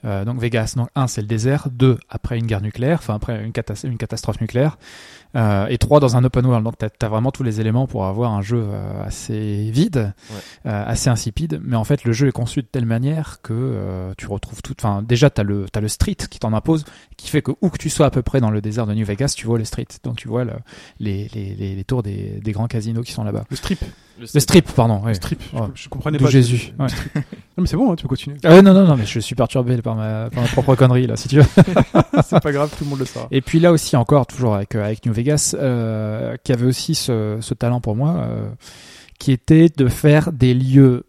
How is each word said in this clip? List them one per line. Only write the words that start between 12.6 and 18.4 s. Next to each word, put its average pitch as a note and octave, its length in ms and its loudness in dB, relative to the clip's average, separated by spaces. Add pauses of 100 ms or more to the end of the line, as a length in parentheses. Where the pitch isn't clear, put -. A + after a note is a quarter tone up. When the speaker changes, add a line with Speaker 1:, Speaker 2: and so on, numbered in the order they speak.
Speaker 1:
de A2+ 60 -8
telle B2+ 180 -4
manière C3+ 560 -4
que, - 120 -10
euh, G2 640 -6
tu - 100 -16
retrouves G2+ 340 -10
tout. - 180 -12
Enfin, G2+ 260 -2
déjà B2 240 2
t'as - 140 -4
le, G2+ 260 -4
t'as G#2 120 -6
le G#2+ 80 -4
street - 260 -2 (140)
qui - 100 -20
t'en A2 140 -2
impose, D#3 320 -2 (320)
qui - 100 -16
fait D3 140 0
que B2 180 -6
où F#3+ 80 0
que D#3+ 100 -2
tu - 120 -6
sois - 160 2
à C3+ 40 4
peu B2+ 120 -2
près - 180 0
dans A2 120 2